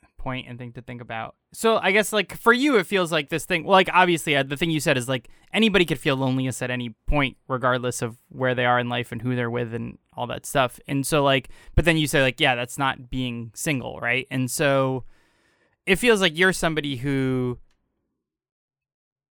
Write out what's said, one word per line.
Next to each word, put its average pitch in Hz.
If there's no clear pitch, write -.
point 131
and 123
thing 120
to 120
think 123
about. 113
So 226
I 190
guess, 202
like, 208
for 233
you, 262
it 180
feels 185
like 151
this 160
thing, 170
well, 165
like, 190
obviously, 170
uh, 139
the 135
thing 165
you 151
said 139
is, 120
like, 131
anybody 196
could 147
feel 139
loneliness 131
at 127
any 123
point, 143
regardless 123
of 117
where 127
they 123
are 123
in 120
life 120
and 113
who 127
they're 120
with 117
and 117
all 120
that -
stuff. 131
And 139
so, 151
like, 135
but 160
then 165
you 156
say, 151
like, 131
"Yeah, 139
that's 123
not 135
being 117
single," 127
right? 120
And 127
so 135
it 185
feels 226
like 165
you're 185
somebody 147
who 127